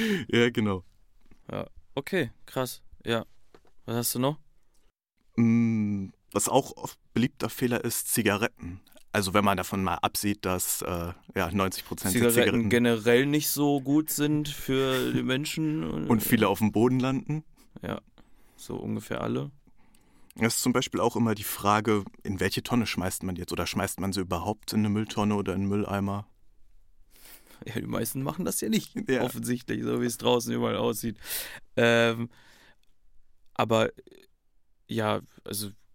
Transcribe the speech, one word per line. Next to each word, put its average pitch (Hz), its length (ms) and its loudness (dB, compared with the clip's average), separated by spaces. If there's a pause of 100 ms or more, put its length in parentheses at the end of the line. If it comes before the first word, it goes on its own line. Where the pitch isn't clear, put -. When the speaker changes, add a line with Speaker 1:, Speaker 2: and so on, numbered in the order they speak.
(280)
Speaker 1:
Ja, 120 220 4
genau. 104 340 0 (680)
Speaker 2:
Ja. 98 160 -8 (280)
Okay, 143 360 -2 (140)
krass. - 360 -6 (240)
Ja. 113 200 0 (600)
Was 113 100 -4
hast 120 200 -2
du 123 40 -2
noch? 143 180 0 (1000)
Speaker 1:
Mm, 113 760 2 (220)
was - 180 0
auch - 280 2
oft - 220 -14 (140)
beliebter - 360 0
Fehler 120 340 -2
ist, - 300 -4
Zigaretten. 101 680 0 (300)
Also 95 220 0
wenn 104 120 6
man 98 120 4
davon 95 260 -2
mal 87 120 0
absieht, - 500 -2
dass, 90 360 -2
äh, 87 320 -4 (220)
ja, 87 160 0
neunzig 95 340 -2
Prozent 92 300 -4
der 120 140 4
Speaker 2:
Zigaretten 117 40 4 (120)
Speaker 1:
Zigaretten 113 240 2
Speaker 2:
generell 120 580 4
nicht 151 220 0
so 143 320 2
gut 147 280 2
sind 151 400 0
für 131 640 0
die 127 100 2
Menschen. 151 600 -2 (240)
Speaker 1:
und 113 160 6
viele 107 240 4
auf 95 120 2
dem 107 120 4
Boden 127 280 4
landen. 135 440 -2 (400)
Speaker 2:
Ja, - 180 -6 (540)
so - 200 -12
ungefähr - 460 -6
alle. 127 300 -4 (840)
Speaker 1:
Das 113 200 0
ist - 80 -2
zum 123 100 2
Beispiel 123 260 0
auch 113 160 2
immer 110 200 2
die 104 80 -10
Frage, 104 600 2 (200)
in 95 160 -4
welche - 240 0
Tonne 120 240 0
schmeißt 90 340 -2
man 90 140 -6
jetzt? 90 160 -8
Oder 87 160 -2
schmeißt - 320 -2
man 95 140 -2
sie 98 80 -2
überhaupt 90 520 -4
in 107 60 2
eine 104 100 2
Mülltonne 104 460 0
oder 98 180 -2
in 98 80 -2
einen 98 80 -2
Mülleimer? 101 560 -2 (1400)
Speaker 2:
Ja, 110 100 -10
die 156 100 -4
meisten 117 380 -4
machen 156 220 -6
das 180 160 -4
ja 214 80 -4
nicht, 220 240 -2 (140)
Speaker 1:
Ja. 127 140 2
Speaker 2:
offensichtlich, 120 600 -4
so 120 180 -2
wie 123 60 0
es 117 100 -4
draußen 120 340 0
überall 117 260 -2
aussieht. 113 400 -4 (580)
Ähm, 117 540 4 (1200)
aber, 113 380 2 (960)
ja, 107 340 -2 (220)
also 104 260 -8 (260)